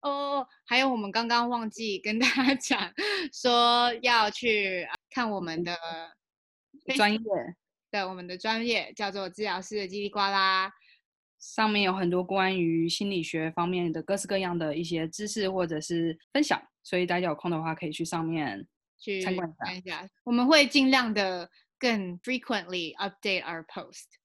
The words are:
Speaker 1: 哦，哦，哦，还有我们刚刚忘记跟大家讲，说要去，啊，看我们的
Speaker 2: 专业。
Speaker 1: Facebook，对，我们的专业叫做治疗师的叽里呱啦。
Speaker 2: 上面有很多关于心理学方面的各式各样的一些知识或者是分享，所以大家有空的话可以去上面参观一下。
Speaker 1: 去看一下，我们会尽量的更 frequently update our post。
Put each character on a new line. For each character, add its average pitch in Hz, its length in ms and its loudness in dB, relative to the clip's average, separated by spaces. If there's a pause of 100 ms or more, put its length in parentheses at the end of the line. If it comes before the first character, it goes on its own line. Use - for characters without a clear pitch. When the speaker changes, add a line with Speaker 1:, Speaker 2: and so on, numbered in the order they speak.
Speaker 1:
哦， 285 60 0
哦， 285 300 -2
哦， 262 100 -6 (160)
还 240 140 4
有 269 100 6
我 247 80 2
们 202 140 -4
刚 226 160 0
刚 240 220 2
忘 233 200 -2
记 214 300 -4
跟 214 220 -2
大 254 80 4
家 262 260 4
讲， 226 400 -2 (380)
说 240 680 4
要 233 300 4
去， 202 540 0
啊， 127 100 -8 (160)
看 247 180 -2
我 202 120 -2
们 170 240 -4
的 175 120 -4 (1200)
Speaker 2:
专 208 180 6
业。 214 60 0
Speaker 1:
Facebook， 185 360 -4 (360)
对， 202 140 -2
我 185 100 -6
们 180 140 -12
的 180 100 -10
专 226 260 -2
业 226 300 0
叫 202 160 -2
做 196 180 -6
治 185 140 -8
疗 190 180 -2
师 190 140 -12
的 202 140 -4
叽 196 120 -8
里 202 80 -4
呱 202 120 -4
啦。 190 520 2 (680)
Speaker 2:
上 220 300 0
面 208 120 4
有 185 100 4
很 185 180 0
多 180 140 2
关 190 360 0
于 165 280 2
心 202 200 -2
理 185 140 -2
学 160 300 -4
方 170 160 0
面 175 240 0
的 156 100 -4
各 - 140 0
式 196 100 -6
各 196 120 0
样 175 200 -2
的 151 180 -2
一 170 60 -2
些 165 240 -2
知 208 220 -8
识 208 200 -2
或 185 160 0
者 165 160 -4
是 165 380 -2 (140)
分 294 100 2
享， 262 180 2 (220)
所 - 160 -2
以 180 80 2
大 180 140 0
家 180 80 0
有 151 80 0
空 - 120 -6
的 160 140 0
话 160 100 -2
可 - 140 -6
以 151 60 -6
去 170 120 -4
上 165 200 -4
面 147 420 -4 (560)
参 185 140 0
观 180 120 -4
一 156 40 -10
下。 - 120 -10
Speaker 1:
去 - 0 -
看 185 140 -8
一 - 40 -12
下， 180 280 -10 (140)
我 240 80 -2
们 247 120 4
会 285 220 8
尽 262 240 4
量 247 240 4
的 185 340 0 (300)
更 196 400 0
frequently 185 800 -4
update 196 480 -4
our 165 220 -8
post。 - 400 -14 (180)